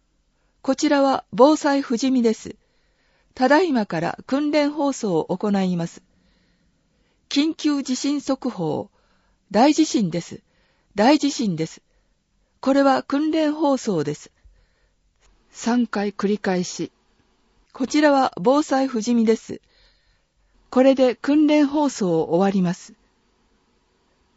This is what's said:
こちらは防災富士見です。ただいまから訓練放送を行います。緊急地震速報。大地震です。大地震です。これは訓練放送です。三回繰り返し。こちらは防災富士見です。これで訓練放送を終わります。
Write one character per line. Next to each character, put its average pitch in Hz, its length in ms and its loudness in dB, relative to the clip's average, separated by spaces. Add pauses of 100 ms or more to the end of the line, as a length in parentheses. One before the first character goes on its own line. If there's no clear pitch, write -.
(640)
こ 269 120 -2
ち 294 140 0
ら 285 140 2
は 269 280 0
防 269 240 6
災 277 280 0
富 233 160 -4
士 262 100 0
見 254 140 0
で 226 100 2
す。 - 220 -16 (760)
た 254 140 0
だ 294 140 6
い 339 100 0
ま 226 140 0
か 160 160 -6
ら - 260 -6
訓 294 240 -2
練 294 200 0
放 285 200 -2
送 190 260 -2
を 151 80 0
行 202 260 -4
い 185 260 0
ま 170 100 -4
す。 - 160 -18 (1300)
緊 302 260 0
急 285 260 -2
地 254 140 -6
震 285 240 -4
速 262 300 -6
報。 156 420 -6 (600)
大 254 220 4
地 311 120 2
震 214 240 -2
で 170 100 -6
す。 - 220 -14 (540)
大 254 220 4
地 285 140 -2
震 202 240 -4
で 156 100 -4
す。 - 160 -14 (800)
こ 262 140 0
れ 277 100 4
は 269 200 2
訓 302 280 -2
練 311 220 0
放 285 240 0
送 170 260 -4
で 147 120 -6
す。 - 160 -20 (1160)
三 233 380 -2
回 202 240 -4
繰 - 160 -4
り 208 120 -2
返 180 260 -2
し。 - 260 -10 (800)
こ - 160 -6
ち 294 140 0
ら 302 100 4
は 269 240 2
防 269 280 2
災 269 260 -2
富 233 120 -4
士 240 140 0
見 233 80 2
で 226 140 2
す。 - 240 -14 (1080)
こ 254 140 4
れ 269 100 6
で 254 220 2
訓 294 320 2
練 302 200 4
放 285 200 0
送 175 320 -2
を 156 160 -2
終 175 40 2
わ 196 100 2
り 196 120 0
ま 180 120 -2
す。 - 200 -20 (1400)